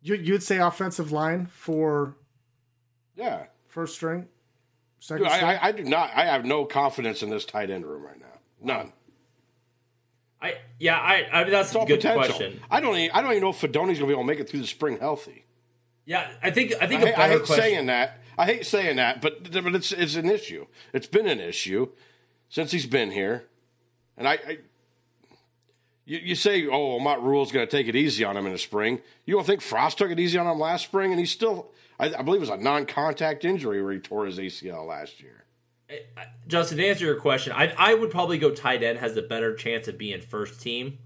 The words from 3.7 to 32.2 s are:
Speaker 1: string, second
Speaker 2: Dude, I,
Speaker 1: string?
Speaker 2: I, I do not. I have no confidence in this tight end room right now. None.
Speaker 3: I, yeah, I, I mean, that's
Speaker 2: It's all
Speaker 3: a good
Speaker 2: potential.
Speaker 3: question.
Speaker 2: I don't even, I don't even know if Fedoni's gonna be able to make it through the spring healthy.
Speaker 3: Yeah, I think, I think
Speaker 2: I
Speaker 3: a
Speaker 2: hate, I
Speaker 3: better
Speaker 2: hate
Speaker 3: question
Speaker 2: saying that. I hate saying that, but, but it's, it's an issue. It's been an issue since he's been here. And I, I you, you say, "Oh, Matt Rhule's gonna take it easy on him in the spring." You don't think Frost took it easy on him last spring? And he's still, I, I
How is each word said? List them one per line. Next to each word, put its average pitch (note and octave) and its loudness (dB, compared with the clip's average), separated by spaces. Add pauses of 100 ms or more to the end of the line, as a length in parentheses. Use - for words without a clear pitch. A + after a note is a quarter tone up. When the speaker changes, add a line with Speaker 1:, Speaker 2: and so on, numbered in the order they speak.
Speaker 1:
string, E3+ -6 (720)
second D#3 -4
Speaker 2:
Dude, E3 2
I, E3+ 4
Speaker 1:
string? F3 2 (120)
Speaker 2:
I, F3+ 4
I G#3 4
do G#3+ -6
not. D3 2
I D#3 4
have C#3 2
no C#3 0
confidence C3+ 0
in G#2 -6
this G#2+ -4
tight G#2 -6
end F#2 -6
room D2+ -12
right C#2+ -18
now. B1 -20 (220)
None. A#2+ -4 (1500)
Speaker 3:
I, F3 -6 (240)
yeah, E3 4
I, F3+ 2
I E3+ 4
mean, G3 0
that's G3 2
Speaker 2:
It's - -4
all A3 2
Speaker 3:
a - -2
good C#3+ 6
Speaker 2:
potential. B2+ 2
Speaker 3:
question. F#2+ -8 (100)
Speaker 2:
I C4 4
don't A3+ 0
even, E3 0
I G#3 6
don't C4+ 0
even G3+ 2
know F#3+ 2
if - -6
Fedoni's D#3 0
gonna C#3+ 0
be C#3+ 4
able B2+ 0
to B2 -2
make D3 0
it C3+ -6
through C#3+ -4
the A#2 -6
spring C3+ -4
healthy. - -6 (600)
Speaker 3:
Yeah, E3 -4 (120)
I F3+ 0
think, A3+ 2
I F3 2
think - 2
Speaker 2:
I - -
Speaker 3:
a - 6
Speaker 2:
hate, A3+ 4
I - 0 (100)
Speaker 3:
better F#3+ 6
Speaker 2:
hate A3 4
Speaker 3:
question A3+ 4
Speaker 2:
saying G3 2
that. B2+ 0 (180)
I E3+ 4
hate A3+ 0
saying F#3 0
that, B2 2
but, D#3 -4
but F3+ 0
it's, F#3 -2
it's E3+ 0
an E3 0
issue. F2+ -2 (280)
It's C3 -4
been G#3+ 2
an C3+ 0
issue F#2+ -2 (600)
since D#3 -4
he's D#3+ -2
been A#2 0
here. G2+ -4 (720)
And B2+ -2
I, C#3+ 4
I D#3+ -6 (1500)
you, D3+ -8
you F3 -4
say, F#3+ 2
"Oh, C3+ 0
Matt C3+ 0
Rhule's C3+ 2
gonna A#2+ 2
take C3+ 0
it A2+ 0
easy B2+ 2
on G2+ -2
him G2 -2
in F#2 -4
the F#2 -6
spring." G#2+ -2 (260)
You F3+ 0
don't F#3 2
think F#3+ 2
Frost D#3+ 0
took G3+ 2
it E3+ -2
easy F3 2
on F3 0
him D#3+ 0
last E3 0
spring? F#3+ 0
And F3 0
he's F3 0
still, G#3+ -2 (280)
I, C3+ 0 (100)
I - -6